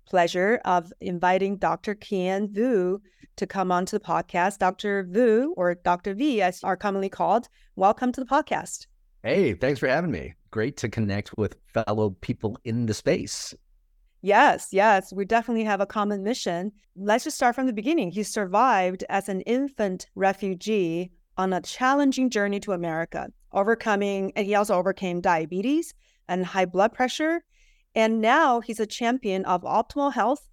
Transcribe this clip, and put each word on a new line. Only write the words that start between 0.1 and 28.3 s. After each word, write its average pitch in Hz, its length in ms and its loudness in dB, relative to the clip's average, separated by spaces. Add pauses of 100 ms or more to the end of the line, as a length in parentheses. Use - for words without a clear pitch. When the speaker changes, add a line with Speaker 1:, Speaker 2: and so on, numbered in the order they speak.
Speaker 1:
of 180 360 0
inviting 185 560 0
Doctor 190 400 -2
Kian 196 580 -2
Vu 202 460 0 (360)
to 190 100 -4
come 185 260 -2
onto 185 260 0
the - 60 -6
podcast. 175 540 0
Doctor 196 520 0
Vu, 240 460 4
or 175 180 0
Doctor 180 400 -2
V, 233 260 0
as 180 240 0
are 185 120 0
commonly 196 340 -2
called, 196 380 0 (260)
welcome 220 380 2
to 262 80 -8
the 247 60 -6
podcast. - 600 -2 (360)
Speaker 2:
Hey, 143 300 2
thanks 135 280 0
for 139 80 0
having 156 220 0
me. 80 240 -6 (160)
Great 113 280 -2
to 120 100 -4
connect 104 480 -4
with 104 200 -2 (180)
fellow 107 480 0
people 113 420 -4
in 117 220 -2
the 107 80 0
space. - 600 -4 (680)
Speaker 1:
Yes, 202 500 4
yes, 214 400 4
we 190 140 -4
definitely 226 380 0
have 202 180 0
a 196 40 2
common 202 360 -2
mission. 196 500 -4 (240)
Let's 208 280 0
just 311 120 -6
start 240 180 2
from 262 120 -2
the 247 80 -2
beginning. 220 360 -2
He 208 120 -4
survived 196 880 0
as 196 180 -2
an 190 140 -4
infant 226 720 -2
refugee 190 960 -2 (240)
on 190 160 0
a 175 80 0
challenging 262 680 2
journey 202 300 -2
to 202 120 -6
America, 165 560 -4 (240)
overcoming, 202 840 0
and 202 120 -2
he 208 80 0
also 208 240 2
overcame 180 420 -2
diabetes 185 720 0 (340)
and 180 200 -2
high 185 180 0
blood 185 300 2
pressure. 311 500 -2 (500)
And 220 280 2
now 254 380 4